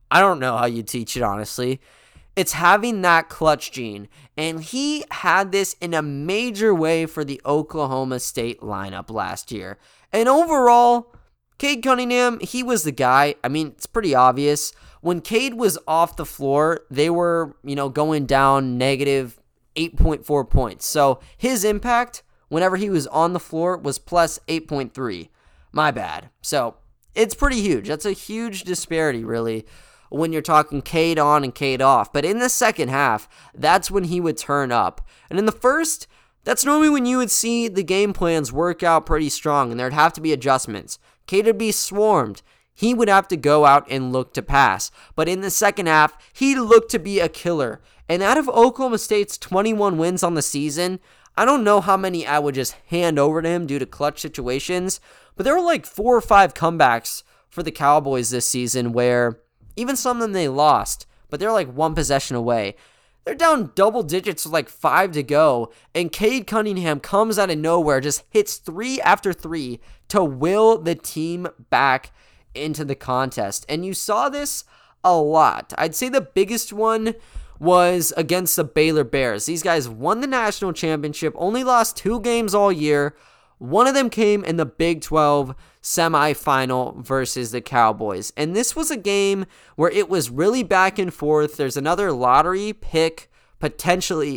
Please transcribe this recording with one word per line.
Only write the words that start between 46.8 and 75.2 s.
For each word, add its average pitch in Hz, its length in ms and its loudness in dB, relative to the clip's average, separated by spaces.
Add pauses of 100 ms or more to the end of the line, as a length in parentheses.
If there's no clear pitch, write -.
to 220 80 0
be 196 180 -2
a 170 100 2
killer. 147 540 -4 (260)
And 175 140 0
out 226 160 4
of 277 100 -2
Oklahoma 240 500 4
State's 208 380 -2
twenty-one 202 640 0
wins 175 240 0
on 170 120 0
the 151 80 -2
season, 151 580 -4 (360)
I 208 80 2
don't 262 200 4
know 208 160 6
how 190 160 2
many 185 280 -4
I 143 140 0
would 147 160 0
just 131 220 -6 (100)
hand 170 320 0
over 151 240 2
to 165 60 -2
him 170 180 -2
due 139 140 -4
to 131 40 -6
clutch - 360 -6
situations, 156 800 -6 (340)
but 190 100 -6
there 277 120 2
were, 370 40 2
like, 339 260 0
four 240 300 2
or 220 40 2
five 196 340 6
comebacks 151 680 0 (240)
for - 140 -8
the - 100 -6
Cowboys 139 580 2
this 123 160 -2
season 123 460 -2
where 120 480 2 (360)
even 247 200 -4
some 247 200 -2
of 233 60 -6
them 214 100 -2
they 175 160 -2
lost, 135 580 2 (240)
but 147 100 -8
they're, 214 120 -2
like, 170 200 0
one 156 220 -2
possession 139 420 -2
away. 117 400 -2 (480)
They're - 100 -6
down 277 400 0
double 214 300 2
digits 180 400 -6
with, 156 80 -12
like, 151 160 -2
five 170 440 0
to 151 100 -4
go, 135 500 2 (220)
and 175 180 -4
Cade 220 340 -2
Cunningham 185 540 -2
comes 208 380 0
out 196 120 2
of 156 80 -4
nowhere, 156 420 2
just 139 300 -4
hits 208 260 0
three 240 440 -8
after 185 320 2
three 156 480 -8 (280)
to 196 160 2
will 185 540 2
the 165 160 -2
team 170 520 -6 (240)
back 131 420 2 (400)
into 147 320 -6
the 139 120 -6
contest. 127 720 -4
And 165 180 -6
you 190 80 -6
saw 226 340 -2
this 285 360 -8 (400)
a 180 120 6
lot. 151 640 2